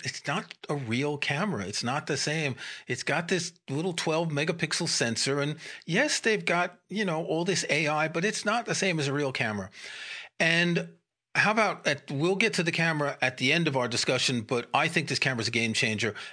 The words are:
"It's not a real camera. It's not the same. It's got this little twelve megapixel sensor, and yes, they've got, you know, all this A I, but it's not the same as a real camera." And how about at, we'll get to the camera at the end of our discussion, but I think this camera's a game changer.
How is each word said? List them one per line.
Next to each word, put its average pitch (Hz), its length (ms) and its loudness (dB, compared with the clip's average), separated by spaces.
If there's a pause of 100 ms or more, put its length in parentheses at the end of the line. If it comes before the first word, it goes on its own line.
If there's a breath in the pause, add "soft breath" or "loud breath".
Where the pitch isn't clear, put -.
"It's - 220 -8
not 170 280 -4 (160)
a 156 60 0
real 139 420 -2
camera. 143 480 -2
It's 101 180 -4
not 127 240 -2
the 147 100 0
same. 151 380 -2 (320 loud breath)
It's 123 160 -2
got 165 240 0
this 170 240 0 (180)
little 165 240 -2
twelve 165 360 0
megapixel 160 580 0
sensor, 131 540 0
and 147 160 -2 (280 loud breath)
yes, 269 360 2
they've 202 240 0
got, 175 320 0 (100)
you 208 160 -2
know, 170 220 0
all 160 180 0
this 180 260 0
A 147 180 4
I, 156 200 2
but 170 160 -2
it's 214 220 0
not 220 200 0
the 170 100 -2
same 180 220 2
as 143 120 0
a 135 40 -2
real 139 200 0
camera." 104 360 -2 (720 loud breath)
And 170 500 4 (480)
how 196 140 4
about 208 340 2
at, 143 240 -2
we'll 160 280 2
get 208 160 2
to 180 100 0
the 165 80 0
camera 151 500 0
at 127 160 0
the 131 140 2
end 165 160 4
of 135 80 0
our 123 140 2
discussion, 123 500 2
but 120 340 -2
I 147 140 4
think 160 220 0
this 135 100 0
camera's 117 300 0
a - 20 -6
game 113 220 2
changer. 110 420 0 (180 loud breath)